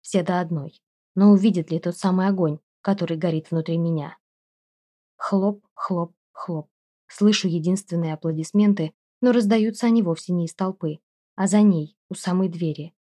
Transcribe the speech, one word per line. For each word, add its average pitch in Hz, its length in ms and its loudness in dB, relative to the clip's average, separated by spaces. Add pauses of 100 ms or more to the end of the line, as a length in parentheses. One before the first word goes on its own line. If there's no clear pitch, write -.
все - 220 -2
до 180 180 -2
одной. 165 420 -8 (320)
Но 202 160 6
увидят 185 400 4
ли 160 80 -2
тот 170 180 -6
самый 185 300 0
огонь, 175 320 0 (220)
который 175 360 -2
горит 160 340 -2
внутри 165 280 -2
меня? 165 380 -2 (1000)
Хлоп, 202 480 -2 (100)
хлоп, 170 380 -6 (200)
хлоп. 160 360 -10 (380)
Слышу 202 400 2
единственные 170 680 -2
аплодисменты, 165 800 0 (260)
но 247 100 2
раздаются 226 560 2
они 233 160 4
вовсе 170 300 -4
не 175 140 -2
из 160 80 -12
толпы, 185 440 -6 (380)
а 196 100 0
за 208 140 4
ней, 170 360 2 (120)
у 190 60 -10
самой 185 340 -2
двери. 165 460 -6 (120)